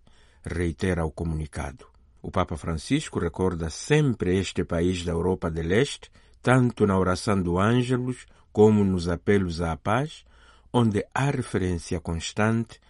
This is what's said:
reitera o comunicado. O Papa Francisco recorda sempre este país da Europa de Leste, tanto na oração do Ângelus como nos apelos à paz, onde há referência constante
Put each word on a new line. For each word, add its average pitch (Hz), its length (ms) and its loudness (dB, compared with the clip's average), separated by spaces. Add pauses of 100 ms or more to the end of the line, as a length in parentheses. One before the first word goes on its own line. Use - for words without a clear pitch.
(420)
reitera 85 640 -2
o 76 60 -4
comunicado. 76 760 -8 (360)
O - 100 -10
Papa 90 240 -2
Francisco 82 640 -4
recorda 85 500 -2
sempre 120 680 0
este 92 240 -4
país 87 400 -2
da 87 80 -4
Europa 87 400 -2
de 80 120 -4
Leste, 101 460 -2 (320)
tanto 123 460 2
na 95 100 2
oração 92 440 0
do 87 180 0
Ângelus 123 640 0 (280)
como 107 320 6
nos 90 240 0
apelos 87 520 0
à 82 140 -2
paz, 120 480 -4 (540)
onde 107 360 2
há 139 180 0
referência 92 680 -4
constante 107 880 -2